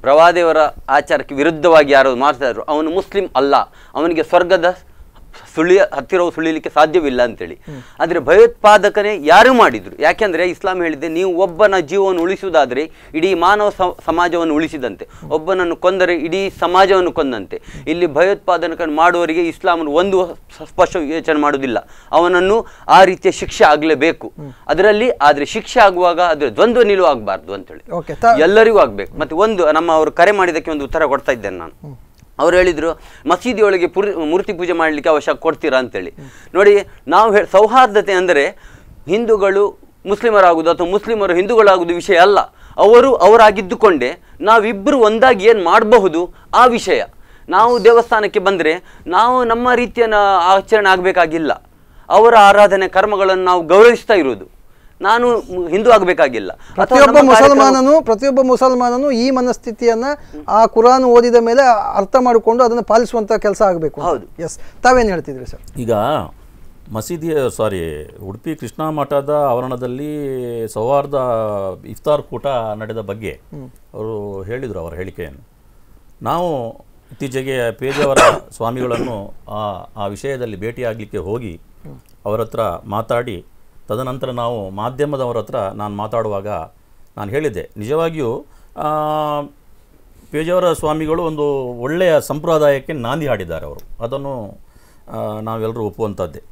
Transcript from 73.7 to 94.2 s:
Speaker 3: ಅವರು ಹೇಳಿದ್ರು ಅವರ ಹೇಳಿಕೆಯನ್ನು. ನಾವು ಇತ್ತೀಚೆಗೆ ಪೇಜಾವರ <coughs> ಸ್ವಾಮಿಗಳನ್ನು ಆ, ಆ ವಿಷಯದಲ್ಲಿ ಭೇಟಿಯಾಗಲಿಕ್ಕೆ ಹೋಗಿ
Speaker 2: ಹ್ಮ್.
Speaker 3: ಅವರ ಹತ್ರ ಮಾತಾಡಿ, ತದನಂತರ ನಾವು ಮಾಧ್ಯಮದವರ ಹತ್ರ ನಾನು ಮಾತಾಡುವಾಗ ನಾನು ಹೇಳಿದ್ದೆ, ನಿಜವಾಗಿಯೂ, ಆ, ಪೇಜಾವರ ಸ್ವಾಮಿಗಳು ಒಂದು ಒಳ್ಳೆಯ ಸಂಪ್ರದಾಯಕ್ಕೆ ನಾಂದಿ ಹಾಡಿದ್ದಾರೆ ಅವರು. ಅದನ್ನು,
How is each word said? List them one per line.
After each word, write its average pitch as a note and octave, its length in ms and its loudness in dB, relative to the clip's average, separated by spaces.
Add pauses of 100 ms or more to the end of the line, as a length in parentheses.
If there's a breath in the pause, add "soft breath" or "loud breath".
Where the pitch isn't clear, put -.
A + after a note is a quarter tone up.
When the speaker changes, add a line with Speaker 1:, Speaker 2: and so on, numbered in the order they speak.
Speaker 3:
ಅವರು G#2 480 -10
ಹೇಳಿದ್ರು A2 380 -10
ಅವರ E2 140 -12
ಹೇಳಿಕೆಯನ್ನು. E2 540 -14 (760)
ನಾವು C#3 500 -6 (400)
ಇತ್ತೀಚೆಗೆ C3 580 -6
ಪೇಜಾವರ C3+ 480 -4
<coughs> - 380 0
ಸ್ವಾಮಿಗಳನ್ನು A#2 800 -8 (160)
ಆ, G#2 360 -10 (160)
ಆ G2+ 40 -6
ವಿಷಯದಲ್ಲಿ A#2 500 -10
ಭೇಟಿಯಾಗಲಿಕ್ಕೆ A2 640 -10
ಹೋಗಿ G2+ 420 -10 (220)
Speaker 2:
ಹ್ಮ್. C#3+ 180 -20 (260)
Speaker 3:
ಅವರ G#2+ 140 -4
ಹತ್ರ A#2 200 -8 (240)
ಮಾತಾಡಿ, A2+ 600 -8 (440)
ತದನಂತರ B2+ 420 -8
ನಾವು A#2+ 400 -8
ಮಾಧ್ಯಮದವರ B2+ 680 -6
ಹತ್ರ A2 180 -10
ನಾನು G#2 400 -8
ಮಾತಾಡುವಾಗ G#2+ 520 -8 (680)
ನಾನು G2+ 140 -12
ಹೇಳಿದ್ದೆ, B2 460 -8
ನಿಜವಾಗಿಯೂ, D3 720 -8 (300)
ಆ, D#3 100 -8 (1400)
ಪೇಜಾವರ E3+ 420 -2
ಸ್ವಾಮಿಗಳು D#3 500 -6
ಒಂದು D3 420 -6
ಒಳ್ಳೆಯ C#3+ 560 -2
ಸಂಪ್ರದಾಯಕ್ಕೆ D3+ 720 -2
ನಾಂದಿ C#3+ 340 -6
ಹಾಡಿದ್ದಾರೆ E2+ 400 -6
ಅವರು. D2 380 -16
ಅದನ್ನು, B2+ 540 -10 (500)